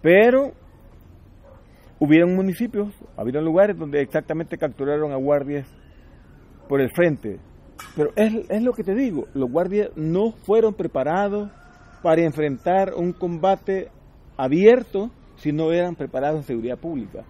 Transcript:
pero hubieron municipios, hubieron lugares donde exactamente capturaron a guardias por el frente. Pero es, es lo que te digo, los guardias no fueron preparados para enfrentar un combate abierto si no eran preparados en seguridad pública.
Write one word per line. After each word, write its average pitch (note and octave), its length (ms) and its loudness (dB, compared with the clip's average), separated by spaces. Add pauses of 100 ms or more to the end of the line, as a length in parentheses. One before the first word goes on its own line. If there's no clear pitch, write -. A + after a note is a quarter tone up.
pero A#3+ 500 4 (1500)
hubieron E3 360 4
municipios, G3+ 580 -4 (240)
hubieron B2+ 260 -4
lugares F3+ 340 2
donde D3 240 -4
exactamente D#3 560 -6
capturaron D3 540 -4
a C3+ 60 -6
guardias C#3 500 -2 (1000)
por C#3 100 2
el B2+ 120 2
frente. D3 480 -2 (560)
Pero D3 200 0
es, G#3+ 180 2 (160)
es G#3+ 120 -2
lo B3 120 0
que A3 100 -8
te F#3+ 100 -2
digo, G#3 400 -2
los B2+ 180 -2
guardias F#3 440 -2
no F3 360 0 (140)
fueron G#3+ 300 2
preparados G3 760 -2 (500)
para E3 200 4
enfrentar D#3+ 720 0
un E3+ 200 -4
combate F#3 760 -2 (480)
abierto G3 720 4 (260)
si D3+ 160 -4
no D#3+ 200 0
eran F3 240 0
preparados C#3+ 460 -4
en - 20 -14
seguridad A#2+ 340 -6
pública. A#2+ 520 -10